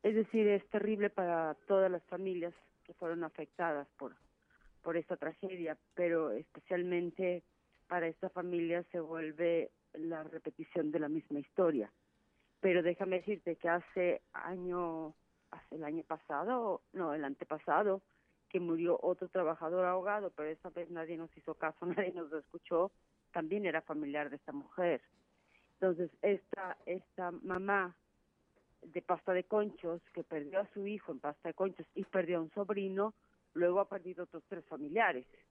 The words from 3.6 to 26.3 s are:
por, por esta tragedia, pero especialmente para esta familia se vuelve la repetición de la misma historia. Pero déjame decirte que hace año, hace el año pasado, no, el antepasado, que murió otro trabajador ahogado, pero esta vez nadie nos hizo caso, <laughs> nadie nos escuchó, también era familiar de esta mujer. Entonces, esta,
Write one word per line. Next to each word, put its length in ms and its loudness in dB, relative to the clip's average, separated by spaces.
por, 180 -10
por 140 -2
esta 200 -2
tragedia, 600 -6
pero 360 2
especialmente 1120 -2
para 180 0
esta 240 -4
familia 600 0
se 100 -4
vuelve 720 0
la 300 -6
repetición 680 -4
de 80 2
la 80 0
misma 320 -4
historia. 520 2
Pero 220 6
déjame 360 0
decirte 380 -2
que 120 -2
hace 540 2
año, 840 -4
hace 240 -14
el 100 -8
año 200 -4
pasado, 760 -2
no, 180 0
el 120 -2
antepasado, 760 0
que 120 0
murió 420 2
otro 260 0
trabajador 560 0
ahogado, 500 0
pero 140 -4
esta 220 -8
vez 200 -8
nadie 260 -6
nos 200 -10
hizo 180 -8
caso, 320 -4
<laughs> 0 -
nadie 260 0
nos 200 -6
escuchó, 580 -2
también 340 -2
era 160 0
familiar 480 -4
de 60 -10
esta 160 -12
mujer. 500 -2
Entonces, 300 2
esta, 640 -2